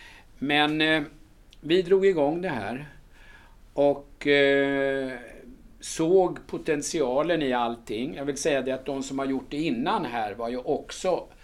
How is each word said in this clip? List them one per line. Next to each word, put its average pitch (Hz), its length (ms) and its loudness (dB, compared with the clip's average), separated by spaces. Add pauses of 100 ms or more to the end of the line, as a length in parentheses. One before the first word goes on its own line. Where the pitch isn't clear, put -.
(380)
Men, 151 420 0
eh, 156 220 2 (580)
vi 170 220 2
drog 190 240 4
igång 170 360 2
det 185 60 -4
här 123 380 -4 (840)
och, 143 540 0
eh, 139 840 4 (680)
såg 175 680 2
potentialen 156 960 0
i 131 100 0
allting. 120 640 -4
Jag 143 100 -8
vill 139 120 -4
säga 139 260 0
det 131 100 -2
att 131 140 -6
de 135 160 -4
som 135 160 -6
har 135 80 -2
gjort 135 240 -4
det 147 120 -6
innan 165 420 -2
här 113 300 -4
var 117 140 -6
ju 123 100 -4
också - 680 -2 (180)